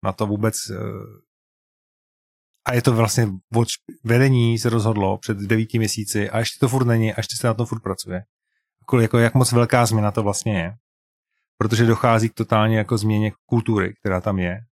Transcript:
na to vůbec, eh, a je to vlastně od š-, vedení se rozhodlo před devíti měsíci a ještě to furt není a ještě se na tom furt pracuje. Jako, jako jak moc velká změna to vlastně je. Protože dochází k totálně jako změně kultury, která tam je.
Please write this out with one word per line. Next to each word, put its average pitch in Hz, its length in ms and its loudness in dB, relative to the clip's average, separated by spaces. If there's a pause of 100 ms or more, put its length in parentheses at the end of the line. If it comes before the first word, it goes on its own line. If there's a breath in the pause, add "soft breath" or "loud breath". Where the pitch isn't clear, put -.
na 95 80 -2
to 107 140 -4
vůbec, 104 280 -2 (160)
eh, 101 60 -10 (1900)
a 127 80 -4
je 120 80 2
to 131 100 4
vlastně 113 360 2 (260)
od 117 140 2
š-, - 120 -8 (240)
vedení 120 540 2
se 117 120 -2
rozhodlo 104 480 0
před 104 200 -6
devíti 110 400 0
měsíci 104 520 -2
a 107 80 -2
ještě 113 220 -4
to 131 80 2
furt 127 160 0
není 113 300 2
a - 60 -8
ještě - 160 -6
se - 100 -4
na 117 80 2
tom 113 120 -4
furt 117 140 -8
pracuje. 92 420 -8 (600)
Jako, 123 180 2
jako 113 180 2
jak 117 160 4
moc 123 180 4
velká 120 340 4
změna 107 240 0
to 107 120 -2
vlastně 101 360 -2
je. 87 160 -6 (840)
Protože 113 300 2
dochází 113 420 2
k - 60 -6
totálně 110 440 0
jako 107 200 -2
změně 107 340 0 (140)
kultury, 104 480 0
která 92 260 -2
tam 95 180 -2
je. 90 220 -4 (120)